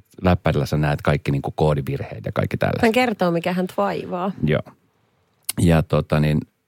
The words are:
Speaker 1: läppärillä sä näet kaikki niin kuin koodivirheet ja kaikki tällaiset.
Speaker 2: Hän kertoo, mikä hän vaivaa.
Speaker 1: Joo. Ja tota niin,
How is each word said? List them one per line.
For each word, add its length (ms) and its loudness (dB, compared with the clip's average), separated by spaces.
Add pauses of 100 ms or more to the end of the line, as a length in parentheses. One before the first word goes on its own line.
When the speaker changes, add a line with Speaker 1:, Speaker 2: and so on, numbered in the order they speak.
(220)
Speaker 1:
läppärillä 440 2
sä 100 -2
näet 260 0
kaikki 280 0
niin 120 0
kuin 140 -6
koodivirheet 680 -2
ja 60 -6
kaikki 240 -2
tällaiset. 260 -2
Speaker 2:
Hän 100 4
kertoo, 380 0
mikä 220 0
hän 140 -2 (100)
vaivaa. 560 -4 (120)
Speaker 1:
Joo. 180 0 (1000)
Ja 220 6
tota 380 0
niin, 180 2 (300)